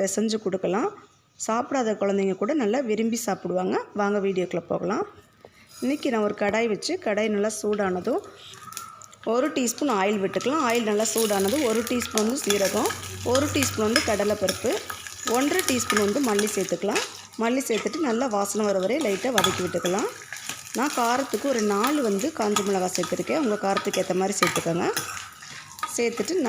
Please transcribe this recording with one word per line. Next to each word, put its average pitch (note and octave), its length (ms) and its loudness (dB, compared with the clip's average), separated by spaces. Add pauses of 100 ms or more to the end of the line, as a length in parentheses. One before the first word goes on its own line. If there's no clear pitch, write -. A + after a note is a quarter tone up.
பிசைஞ்சு G#3+ 440 2
கொடுக்கலாம். F#3+ 460 0 (540)
சாப்பிடாத A#3 460 0 (100)
குழந்தைங்க G3 400 2
கூட A3+ 200 0
நல்லா A3 180 2 (100)
விரும்பி A3+ 360 0
சாப்பிடுவாங்க. F#3 520 0 (240)
வாங்க G3+ 240 2
வீடியோக்குள்ள F3+ 360 0 (120)
போகலாம். G#3 320 0 (800)
இன்றைக்கி D4 300 0
நான் G#3+ 140 2
ஒரு G#3 160 0
கடாய் A3 300 2
வச்சு, G3+ 200 -2 (120)
கடாய் G#3+ 300 2
நல்லா G3+ 160 2 (100)
சூடானதும் G#3 600 0 (1120)
ஒரு B3+ 140 2 (100)
டீஸ்பூன் B3+ 440 0
ஆயில் G3+ 240 2
விட்டுக்கலாம். A3+ 440 0
ஆயில் A#3 220 2
நல்லா G#3+ 220 2
சூடானதும் G#3+ 560 2
ஒரு A3 200 2
டீஸ்பூன் A#3 340 0
வந்து B3 220 0
சீரகம், G3+ 460 2 (420)
ஒரு C#4+ 220 4
டீஸ்பூன் B3 340 2
வந்து B3+ 200 2
கடலைப்பருப்பு, G#3 640 0 (640)
ஒன்றரை D4 340 4
டீஸ்பூன் G#3+ 340 2
வந்து G#3+ 240 2
மல்லி G#3 280 2
சேர்த்துக்கலாம். G3 460 0 (420)
மல்லி B3+ 260 0
சேர்த்துட்டு A3+ 380 -2
நல்லா A#3+ 280 0
வாசனை G3+ 320 0
வர G3 160 2
வரை A#3 220 0
லைட்டாக G3+ 320 0
வதக்கி F3+ 260 0
விட்டுக்கலாம். F3+ 440 0 (720)
நான் D4 200 0
காரத்துக்கு B3 540 0
ஒரு A3 80 2 (120)
நாலு C4+ 340 2
வந்து G3+ 220 0 (100)
காஞ்ச G#3 280 2
மிளகாய் F#3 300 0
சேர்த்துருக்கேன். F#3+ 480 0
உங்கள் G#3 200 0
காரத்துக்கு G3 380 0
ஏற்ற F3+ 180 0
மாதிரி G3 200 0
சேர்த்துக்கோங்க. E3+ 440 0 (1080)
சேர்த்துட்டு A#3 400 0 (120)